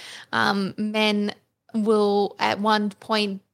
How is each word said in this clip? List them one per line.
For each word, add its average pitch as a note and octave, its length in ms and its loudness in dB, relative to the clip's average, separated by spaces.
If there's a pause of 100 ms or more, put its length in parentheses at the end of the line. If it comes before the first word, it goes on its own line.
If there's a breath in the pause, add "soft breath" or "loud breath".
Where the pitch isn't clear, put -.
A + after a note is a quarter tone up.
(320 loud breath)
um, G3 460 0
men G#3+ 560 0 (400)
will G#3 640 2
at A3 200 0
one G#3 320 0
point G#3 520 -4 (120)